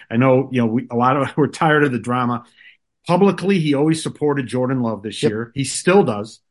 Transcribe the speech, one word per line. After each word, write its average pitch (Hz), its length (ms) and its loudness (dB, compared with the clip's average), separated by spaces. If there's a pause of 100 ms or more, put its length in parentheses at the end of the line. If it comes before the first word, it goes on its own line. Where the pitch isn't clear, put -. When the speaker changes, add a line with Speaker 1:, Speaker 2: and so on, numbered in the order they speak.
(100)
Speaker 1:
I 113 60 -4
know, 131 340 4
you 127 100 -2
know, 117 60 2
we, 117 240 -2
a 120 60 -6
lot 123 200 2
of, 135 160 0
<laughs> - 40 -8
we're 147 100 2
tired 151 380 2
of 135 80 0
the 123 80 -4
drama. 120 440 -4 (640)
Publicly, 180 540 2
he 151 140 0
always 156 280 0
supported 143 460 -4
Jordan 127 340 -2
Love 110 200 -4
this 107 200 -8
Speaker 2:
Yep. 117 80 2
Speaker 1:
year. 110 240 -8
He 139 100 -6
still 185 380 2
does. 110 380 -4 (100)